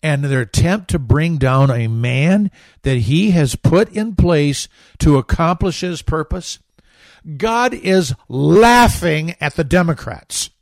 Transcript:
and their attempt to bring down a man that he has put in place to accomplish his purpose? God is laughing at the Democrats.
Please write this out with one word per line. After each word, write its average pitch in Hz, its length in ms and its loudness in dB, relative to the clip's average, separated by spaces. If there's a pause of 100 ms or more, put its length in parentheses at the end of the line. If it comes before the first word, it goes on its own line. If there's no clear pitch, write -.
and 143 200 -2
their 135 200 -2
attempt 180 480 -2
to 170 80 -2
bring 147 400 0
down 135 320 2
a 117 180 -2
man 135 640 0 (320)
that 135 160 0
he 156 320 0
has 156 260 0
put - 360 0
in 214 220 -6
place 147 540 0 (300)
to 147 180 4
accomplish 170 640 -2
his 180 220 -6
purpose? 160 560 -6 (800)
God 233 340 -2
is 185 420 0 (140)
laughing 170 1120 2
at 147 140 -4
the 165 100 -2
Democrats. 156 840 -4 (120)